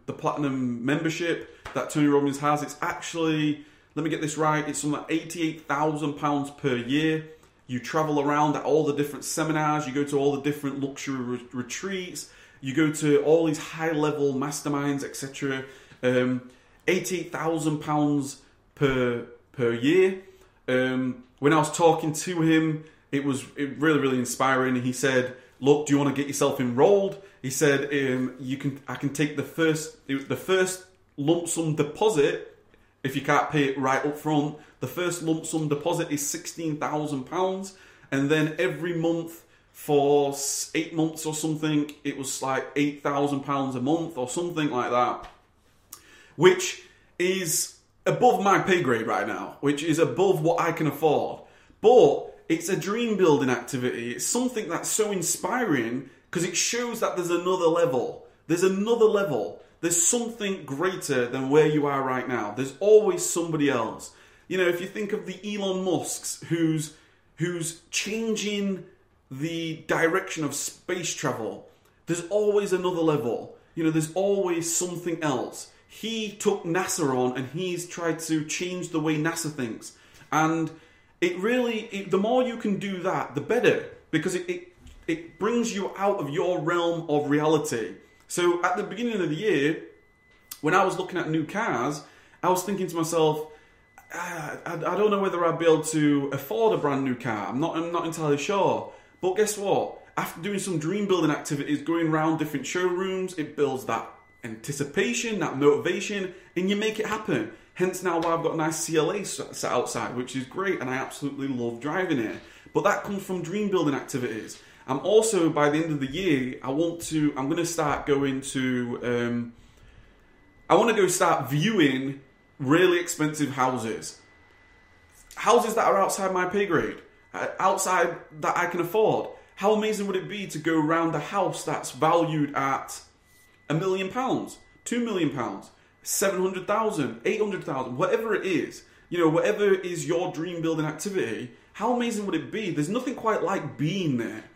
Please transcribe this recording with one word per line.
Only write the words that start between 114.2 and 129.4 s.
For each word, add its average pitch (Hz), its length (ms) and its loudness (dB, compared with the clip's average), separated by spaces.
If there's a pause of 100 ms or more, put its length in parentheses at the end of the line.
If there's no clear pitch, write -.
I'm 131 100 0
also, 196 500 4
by 147 220 4
the 147 80 2
end 160 140 0
of 147 80 -2
the 135 100 -4
year, 139 500 0
I 127 100 -6
want 165 320 -2
to, 151 340 0
I'm 135 120 -2
gonna 170 160 0
start 151 400 -2
going 139 360 2
to, 127 640 -2
um, 120 480 -2 (1160)
I 147 60 6
wanna 220 180 6
go 202 140 4
start 165 420 2
viewing 139 720 2 (380)
really 175 400 4
expensive 151 540 -2
houses. 120 640 -2 (1200)
Houses 220 400 2
that 214 100 4
are 202 120 4
outside 190 340 0
my 180 140 0
pay 202 200 0
grade, 135 340 0 (320)
uh, 92 140 -6 (140)
outside 185 560 2 (240)
that 165 180 0
I 175 80 2
can 175 140 -2
afford. 170 480 2 (260)